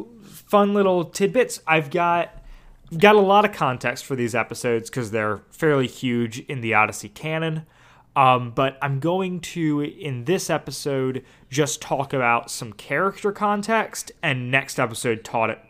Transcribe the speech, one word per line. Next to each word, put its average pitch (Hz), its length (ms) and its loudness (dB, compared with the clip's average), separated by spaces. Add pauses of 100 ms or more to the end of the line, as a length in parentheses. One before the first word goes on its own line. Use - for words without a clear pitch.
(240)
fun 202 500 2
little 190 320 2
tidbits. 202 640 0
I've 160 240 2
got, 175 520 0 (540)
got 208 180 8
a 214 60 8
lot 196 240 6
of 208 60 -2
context 127 540 -2
for 139 100 -4
these 120 180 -2
episodes 117 560 -2
'cause 113 220 -6
they're 107 300 -2 (100)
fairly 143 360 2
huge 120 540 -2
in 135 200 -10
the 113 120 -2
Odyssey 107 360 2
canon. 160 560 -6 (500)
Um, 127 360 4
but 135 300 -2
I'm 139 180 -2
going 180 420 -2
to, 151 400 -2
in 139 440 -8
this 175 240 -2
episode, 135 760 -4 (260)
just 139 320 -2
talk 135 300 -4
about 120 400 0
some 113 220 -10
character 190 580 -2
context, 208 800 -2 (100)
and 127 300 -2
next 135 280 -2
episode 117 440 -2
ta-, 110 320 -2 (140)